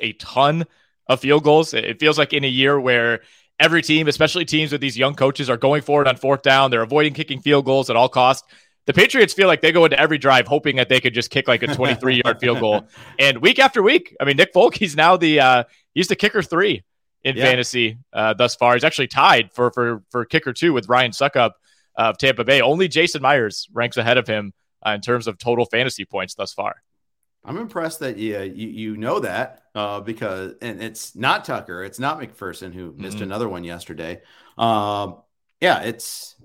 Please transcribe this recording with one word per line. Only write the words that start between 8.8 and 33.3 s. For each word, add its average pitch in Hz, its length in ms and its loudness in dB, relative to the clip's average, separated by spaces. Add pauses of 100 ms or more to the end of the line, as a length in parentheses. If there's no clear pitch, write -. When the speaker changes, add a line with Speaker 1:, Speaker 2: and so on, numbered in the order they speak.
Speaker 1:
The 139 60 0
Patriots 214 400 4
feel 190 140 2
like 160 140 4
they 160 100 2
go 165 140 4
into 139 160 4
every 151 180 2
drive 131 300 4
hoping 147 280 0
that 127 120 0
they 131 100 4
could 123 160 -2
just 117 160 -4
kick, 135 160 -2
like, 120 160 2
a 120 60 -2
twenty-three-yard 127 720 -2
field 120 180 0
goal. 107 300 0 (140)
Speaker 2:
<laughs> - 180 -12
Speaker 1:
And 135 180 4
week 220 220 4
after 247 240 4
week, - 360 0
I 135 40 -2
mean, 139 120 2
Nick - 160 4
Folk, 196 220 4
he's 151 220 -4
now 165 200 6
the, 160 220 2
uh, 127 260 6 (300)
he's 180 140 0
the 190 80 -2
kicker 208 260 0
three 165 400 -2 (400)
in 135 140 -4
Speaker 2:
Yeah. 123 80 -2
Speaker 1:
fantasy, 123 540 0 (140)
uh, 110 220 0
thus 120 220 0
far. 123 180 2
He's 123 80 0
actually 143 240 -2
tied 135 460 2
for, 123 180 0
for, 117 400 -4
for 120 140 -6
kicker 151 280 -4
two 165 200 0
with 117 160 -2
Ryan 123 240 2
Succop 131 400 0 (420)
of 110 240 -2
Tampa 123 240 0
Bay. 135 180 2
Only 160 280 0
Jason 156 340 -2
Myers 131 500 0
ranks 120 260 -6
ahead 120 200 2
of 113 80 0
him, 104 260 -6 (320)
uh, 107 60 -2
in 104 100 -4
terms 120 280 -4
of 101 100 -8
total 120 280 -2
fantasy 120 380 -4
points 92 300 -8
thus 98 180 -10
far. 101 220 -8 (720)
Speaker 2:
I'm 151 140 -12
impressed 175 420 -10
that 127 160 -8
you, 104 240 -6
you, 98 280 -12
you 107 280 -12
know 127 240 -6
that, 110 420 -8 (140)
uh, 104 240 -8
because, 98 600 -10
and 107 220 -12
it's - 320 -16
not 160 300 -4
Tucker, 92 400 -10
it's 98 160 -14
not 147 180 -6
McPherson 95 540 -14
who 87 240 -16
missed 98 220 -14
Speaker 1:
Mm-hmm. 107 60 -10
Speaker 2:
another 107 240 -8